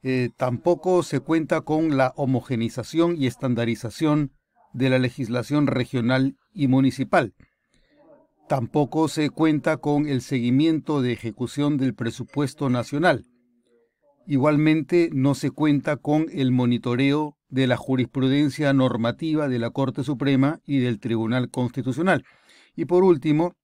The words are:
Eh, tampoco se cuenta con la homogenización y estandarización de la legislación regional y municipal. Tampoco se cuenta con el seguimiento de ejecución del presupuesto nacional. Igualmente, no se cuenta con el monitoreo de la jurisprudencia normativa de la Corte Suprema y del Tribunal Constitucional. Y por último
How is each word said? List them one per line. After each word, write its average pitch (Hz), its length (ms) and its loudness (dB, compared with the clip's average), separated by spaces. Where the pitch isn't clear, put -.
Eh, 127 340 -2
tampoco 170 680 0
se 139 160 -4
cuenta 160 420 0
con 156 360 0
la 131 180 2
homogenización 131 1000 -2
y 139 120 -2
estandarización 123 1040 -2
de 127 160 0
la 131 80 2
legislación 127 720 0
regional 131 680 0
y 143 160 -2
municipal. 131 680 2
Tampoco 147 580 0
se 151 220 -2
cuenta 156 480 0
con 147 300 0
el 135 160 -2
seguimiento 143 800 0
de 123 100 0
ejecución 139 640 -4
del 131 160 0
presupuesto 131 760 -4
nacional. 139 560 0
Igualmente, 151 880 2
no 135 220 2
se 143 160 -4
cuenta 147 460 0
con 156 340 0
el 131 200 0
monitoreo 127 840 0
de 131 200 0
la 127 100 2
jurisprudencia 135 960 0
normativa 135 760 0
de 127 120 -2
la 117 100 -2
Corte 135 340 -4
Suprema 139 640 0
y 139 140 0
del 123 200 0
Tribunal 113 520 -2
Constitucional. 131 720 -2
Y 170 100 -4
por 180 180 4
último 160 600 2